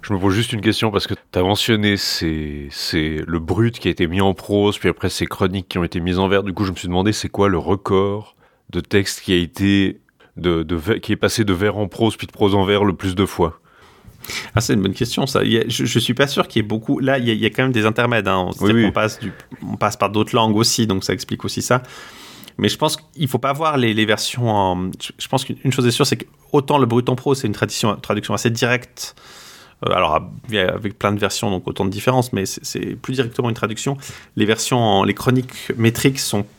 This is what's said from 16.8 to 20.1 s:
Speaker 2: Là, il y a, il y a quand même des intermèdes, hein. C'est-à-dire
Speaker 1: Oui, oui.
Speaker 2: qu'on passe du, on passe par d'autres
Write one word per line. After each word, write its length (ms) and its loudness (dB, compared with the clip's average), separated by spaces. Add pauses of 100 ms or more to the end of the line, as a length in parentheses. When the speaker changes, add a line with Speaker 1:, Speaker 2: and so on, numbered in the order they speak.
Speaker 2:
Là, 200 0
il 60 -2
y 60 2
a, 20 4
il 60 0
y 60 0
a 40 4
quand 140 0
même 80 2
des 140 2
intermèdes, 440 2
hein. 240 2
C'est-à-dire 220 2
Speaker 1:
Oui, 60 6
oui. 60 6
Speaker 2:
qu'on 60 0
passe 260 0
du, 140 -10 (280)
on 140 -6
passe 220 -2
par 120 0
d'autres 260 0